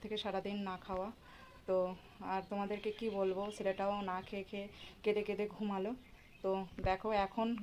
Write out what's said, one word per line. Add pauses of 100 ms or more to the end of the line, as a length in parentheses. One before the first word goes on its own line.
থেকে
সারাদিন (120)
না
খাওয়া। (580)
তো (440)
আর
তোমাদেরকে
কি
বলবো, (140)
ছেলেটাও
না (120)
খেয়ে
খেয়ে (360)
কেঁদে
কেঁদে
ঘুমালো। (500)
তো (380)
দেখো,
এখন (160)